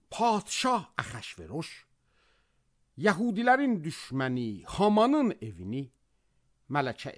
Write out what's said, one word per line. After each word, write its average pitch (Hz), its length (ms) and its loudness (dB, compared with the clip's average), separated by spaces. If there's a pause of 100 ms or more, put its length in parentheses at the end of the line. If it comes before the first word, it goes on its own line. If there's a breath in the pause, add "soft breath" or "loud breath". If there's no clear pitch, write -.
(120)
padşah 226 760 0 (100)
Əhəşveroş 110 680 -8 (1300)
Yəhudilərin 233 840 2
düşməni 123 800 -4 (100)
Hamanın 220 680 4
evini 110 460 -8 (800)
Mələkə 135 500 -4